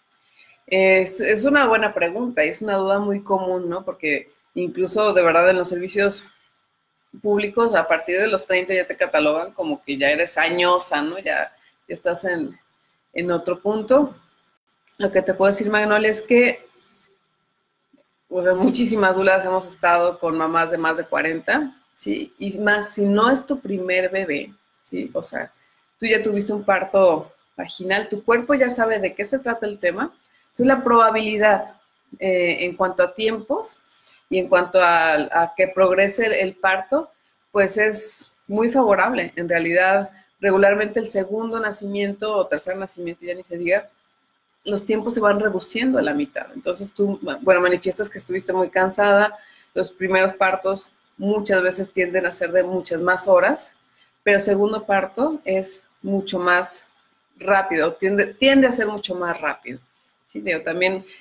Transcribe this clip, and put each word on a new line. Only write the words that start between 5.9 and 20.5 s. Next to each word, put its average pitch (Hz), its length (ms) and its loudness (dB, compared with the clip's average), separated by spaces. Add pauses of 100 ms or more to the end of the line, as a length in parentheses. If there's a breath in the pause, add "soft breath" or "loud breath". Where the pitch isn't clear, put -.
públicos, 208 520 0
a 165 140 2
partir 175 320 -2
de 220 80 2
los 196 180 -2
treinta 185 280 -2
ya 180 120 0
te 196 100 -8
catalogan 160 560 0
como 156 320 -6
que 139 140 -6
ya 139 140 2
eres 165 260 -2
añosa, 175 640 0
¿no? 165 160 -6
Ya, 147 340 -4 (360 soft breath)
ya 175 60 -12
estás 175 300 -6
en, 170 340 -6 (560)
en 175 180 -4
otro 175 280 -4
punto. 220 560 0 (840)
Lo 196 120 0
que 185 120 4
te 185 100 0
puedo 190 180 4
decir, 208 200 -2
Magnolia, 214 400 2
es 214 100 -6
que, - 460 2 (1600)
o 180 140 -4
sea, 185 100 4
muchísimas 196 600 2
dudas 190 300 4
hemos 185 200 -2
estado 175 540 0
con 160 180 -4
mamás 165 320 0